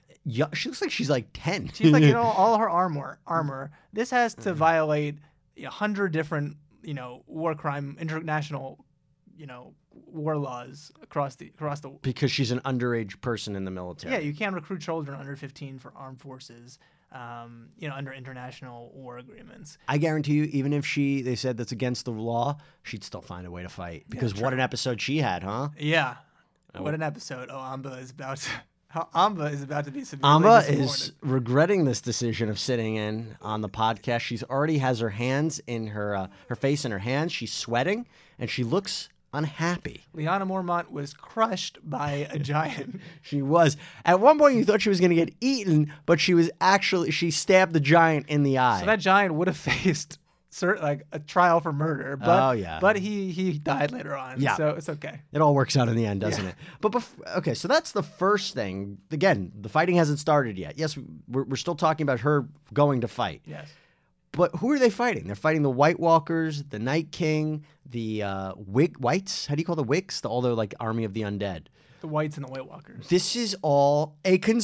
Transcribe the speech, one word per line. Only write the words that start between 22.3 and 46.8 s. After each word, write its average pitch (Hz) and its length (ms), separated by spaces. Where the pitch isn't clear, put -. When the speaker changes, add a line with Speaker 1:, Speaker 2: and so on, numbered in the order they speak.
Speaker 1:
she'd - 200
still - 180
find 90 260
a 87 40
way 87 120
to 92 60
fight. 87 320
Speaker 2:
Yeah, - 80
Speaker 1:
Because 113 240
Speaker 2:
true. 104 100
Speaker 1:
what 131 100
an 127 60
episode 127 420
she 143 160
had, 90 260
huh? 117 340
Speaker 2:
Yeah. 151 380
Speaker 1:
Oh. 92 80
Speaker 2:
What 151 100
an 156 100
episode. 127 480
Oh, 135 80
Amba 131 340
is 127 180
about 135 260
to, - 120
<laughs> - 180
how 165 260
Amba 180 320
is 143 180
about 143 220
to 143 60
be 269 120
severely 143 320
Speaker 1:
Amba 214 260
Speaker 2:
disappointed. 139 240
Speaker 1:
is - 260
regretting 139 640
this 123 160
decision 113 480
of 101 100
sitting 113 360
in 107 460
on 107 200
the 104 80
podcast. 113 520
She's 120 220
already 147 360
has 131 200
her 113 100
hands 131 580
in 113 200
her, 104 280
uh, 95 120
her 120 80
face 143 300
in 120 60
her 98 80
hands. 139 320
She's 110 220
sweating, 160 540
and 117 100
she 127 140
looks 180 460
unhappy. 160 680
Speaker 2:
Lyanna 165 260
Mormont 180 480
was 143 240
crushed - 640
by 143 440
a 147 80
Speaker 1:
<laughs> - 0
Speaker 2:
giant. 147 600
Speaker 1:
She 143 220
was. 151 340
At 180 160
one 294 200
point, 285 160
you 220 100
thought 208 160
she 214 80
was 190 100
gonna 175 140
get 165 260
eaten, 190 540
but 170 120
she 180 140
was 165 160
actually, 185 520